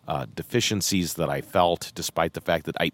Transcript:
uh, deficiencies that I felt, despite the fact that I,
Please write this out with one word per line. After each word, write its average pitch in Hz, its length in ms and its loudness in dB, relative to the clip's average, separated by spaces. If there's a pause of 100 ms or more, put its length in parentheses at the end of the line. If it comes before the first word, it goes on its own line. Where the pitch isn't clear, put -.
uh, 67 200 -4 (100)
deficiencies 95 760 0
that 80 160 -2
I 71 100 -2
felt, 87 560 2
despite 82 380 -2
the 80 80 -6
fact 85 240 0
that 80 120 -6
I, 85 160 0